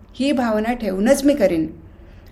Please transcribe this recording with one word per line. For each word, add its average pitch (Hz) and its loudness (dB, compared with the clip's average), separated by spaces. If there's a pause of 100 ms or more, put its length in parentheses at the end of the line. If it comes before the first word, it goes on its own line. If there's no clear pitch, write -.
(160)
ही 277 -2
भावना 233 -2
ठेवूनच 226 0
मी 285 4
करीन. 175 0 (640)